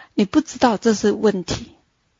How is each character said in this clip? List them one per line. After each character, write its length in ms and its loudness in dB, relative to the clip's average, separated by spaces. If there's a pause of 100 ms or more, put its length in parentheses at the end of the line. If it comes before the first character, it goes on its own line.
(160)
你 100 0
不 160 0
知 160 -6
道 200 2
这 160 2
是 180 0
问 320 0
题， 320 -10 (440)